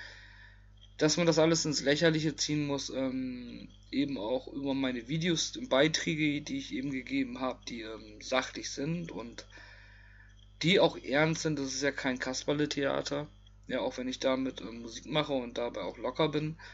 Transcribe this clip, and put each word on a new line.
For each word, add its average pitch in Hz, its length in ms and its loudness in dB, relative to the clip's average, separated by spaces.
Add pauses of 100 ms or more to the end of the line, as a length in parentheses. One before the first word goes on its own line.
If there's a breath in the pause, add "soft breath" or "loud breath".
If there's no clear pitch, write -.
(960 loud breath)
Dass 151 180 4
man 170 120 4
das 160 120 6
alles 160 260 6
ins 147 160 -2
Lächerliche 156 540 4
ziehen 151 320 0
muss, 139 220 -2
ähm, 127 800 -4 (200)
eben 135 280 0
auch 127 300 -2
über 139 260 -2
meine 127 340 0
Videos 160 480 0
und 127 140 -6
Beiträge, 151 720 4
die 139 160 -4
ich - 160 -8
eben 135 180 -2
gegeben 127 480 -2
habe, 127 280 -4
die, 117 140 -8
ähm, 107 400 -12
sachlich - 480 -2
sind 165 420 -4
und 113 340 -10 (1160 loud breath)
die 175 180 6
auch 160 180 6
ernst 156 440 2
sind. 156 160 0
Das 135 160 -4
ist 131 80 -6
ja 139 100 2
kein 127 280 -2
Kasperle-Theater. 143 1080 -2 (400)
Ja, 127 120 -2
auch 120 180 -2
wenn 127 100 -4
ich 127 120 -6
damit, 131 420 0
ähm, 117 200 -10
Musik 117 260 -12
mache 147 260 0
und 120 240 -4
dabei 120 240 -4
auch 95 160 -6
locker 131 320 0
bin, 151 280 -2 (160 loud breath)